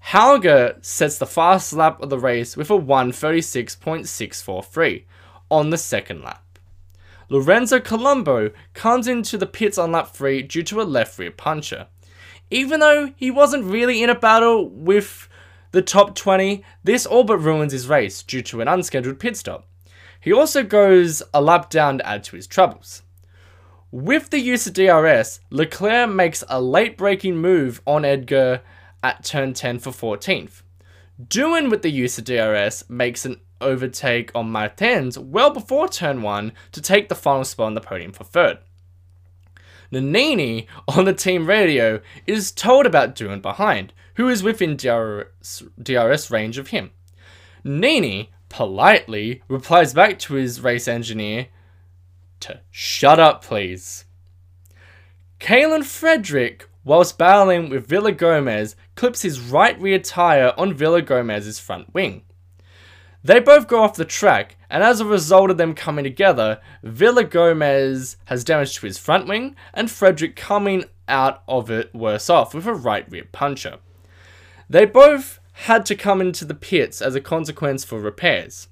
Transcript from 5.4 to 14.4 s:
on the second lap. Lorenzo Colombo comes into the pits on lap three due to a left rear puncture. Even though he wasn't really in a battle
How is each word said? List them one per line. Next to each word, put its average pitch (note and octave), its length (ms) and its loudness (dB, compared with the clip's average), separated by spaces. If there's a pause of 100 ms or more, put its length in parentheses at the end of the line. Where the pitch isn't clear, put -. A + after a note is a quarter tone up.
on D3+ 200 0
the E3 80 -4
second G2 440 -8
lap. - 220 -18 (840)
Lorenzo G#3+ 520 2
Colombo A3 720 0 (240)
comes A#3+ 340 0
into A#3+ 280 -6
the G3 100 -4
pits G3+ 300 -4
on E3+ 160 -2
lap E3 160 -2
three C3+ 340 -4
due D#3 200 -8
to G#3 180 -6
a A3 40 -4
left C3 340 -2
rear F2 120 -10
puncture. - 580 -8 (600)
Even C4+ 320 -2
though D4 360 4
he B3+ 140 -4
wasn't C4+ 340 2
really A#3 380 -2
in A#3+ 80 2
a A#3+ 40 2
battle A3+ 540 2